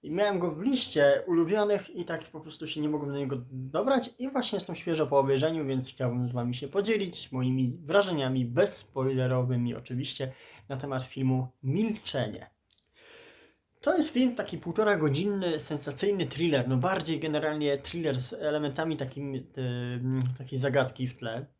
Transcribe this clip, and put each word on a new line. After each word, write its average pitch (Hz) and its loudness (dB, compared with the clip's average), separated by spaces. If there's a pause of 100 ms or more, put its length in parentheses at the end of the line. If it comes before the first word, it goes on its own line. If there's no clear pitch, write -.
I 143 -10
miałem 196 4
go 175 2
w 156 -6
liście 147 6
ulubionych 190 2
i 175 -6
tak 165 -6
po - -14
prostu 156 -12
się 151 -6
nie 151 2
mogłem 143 -2
do 143 -4
niego 135 -2 (140)
dobrać 170 0
i 262 -4
właśnie 247 -2
jestem 180 -4
świeżo 156 0
po 139 4
obejrzeniu, 139 2
więc 131 -2
chciałbym 123 -2
z 120 -4
wami 123 -2
się 135 -8
podzielić 196 -2
moimi 127 0
wrażeniami 147 2
bezspoilerowymi 127 0
oczywiście 131 -6 (360)
na 139 -6
temat 135 -4
filmu 131 0 (140)
Milczenie. 139 -2 (1300)
To 339 4
jest 311 2
film 247 2
taki 180 -6
półtora 202 2
godzinny, 170 0
sensacyjny 156 -2
thriller, 135 0
no 131 2
bardziej 160 0
generalnie 151 0
thriller 147 -2
z 127 -8
elementami 151 -2
takimi, 139 -6 (100)
em, 123 -2 (180)
takiej 131 -8
zagadki 127 0
w 123 -10
tle. 120 -8 (140)